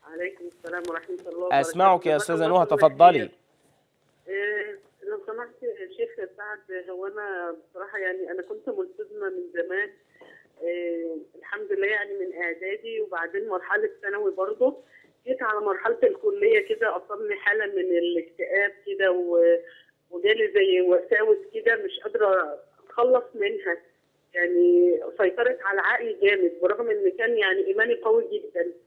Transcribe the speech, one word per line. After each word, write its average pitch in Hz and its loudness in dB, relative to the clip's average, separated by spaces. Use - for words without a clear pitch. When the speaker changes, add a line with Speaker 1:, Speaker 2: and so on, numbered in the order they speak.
Speaker 1:
عليكم 175 -10
السلام 170 -12
ورحمة 165 -10
الله 170 -10
وبركاته. 180 0
Speaker 2:
أسمعك 175 2
يا 151 2
Speaker 1:
جزاك 143 0
Speaker 2:
أستاذة 165 -2
Speaker 1:
الله 175 2
Speaker 2:
نهى، 170 4
Speaker 1:
كل 151 0
Speaker 2:
تفضلي. 151 8
Speaker 1:
خير. 104 -6
إيه، 202 -4
لو 208 -8
سمحت 233 -12
يا 196 -10
شيخ 226 -8
سعد، 196 -12
هو 185 -10
أنا 196 -8
بصراحة 196 -14
يعني 185 -6
أنا 185 -8
كنت 214 -10
ملتزمة 202 -8
من 185 -8
زمان، 185 -4
إيه، 170 -4
الحمد 202 -10
لله 196 0
يعني 202 -2
من 180 -8
إعدادي، 190 -6
وبعدين 185 -6
مرحلة 202 -2
ثانوي 202 -4
برضه، 214 0
جيت 254 -2
على 214 0
مرحلة 208 -2
الكلية 208 2
كده 214 -2
أصابني 208 -8
حالة 208 -2
من 185 0
الاكتئاب 175 -2
كده، 190 0
و-، 170 4
وجالي 202 0
زي 190 4
وساوس 202 4
كده 226 0
مش 202 -8
قادرة 190 0
أتخلص 240 2
منها، 202 -2
يعني 175 4
سيطرت 208 2
على 196 -2
عقلي 226 -2
جامد، 196 4
برغم 214 0
إن 202 2
كان 233 0
يعني 190 2
إيماني 220 0
قوي 226 2
جدًا. 175 -6